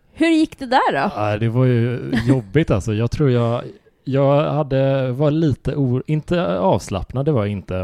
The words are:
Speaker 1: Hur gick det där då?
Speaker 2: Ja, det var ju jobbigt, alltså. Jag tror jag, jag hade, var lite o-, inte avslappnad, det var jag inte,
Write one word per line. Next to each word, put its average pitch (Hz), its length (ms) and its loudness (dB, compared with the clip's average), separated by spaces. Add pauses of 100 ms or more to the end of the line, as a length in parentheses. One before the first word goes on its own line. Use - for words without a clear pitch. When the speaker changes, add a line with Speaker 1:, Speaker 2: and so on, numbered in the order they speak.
(140)
Speaker 1:
Hur 320 160 0
gick 320 300 0
det 277 60 -10
där 269 280 2
då? 143 220 0
Speaker 2:
Ja, 104 220 0
det 113 120 0
var 123 160 2
ju 123 460 0 (160)
jobbigt, 135 440 0
alltså. 110 220 0
Jag 113 180 0
tror 143 200 2
jag, 120 320 0 (400)
jag 139 500 2
hade, 135 580 0
var 143 200 0
lite 156 440 0
o-, 127 320 0
inte 170 520 -2
avslappnad, 123 640 -2
det 160 60 2
var 120 140 2
jag 104 60 -2
inte, 95 220 -8 (100)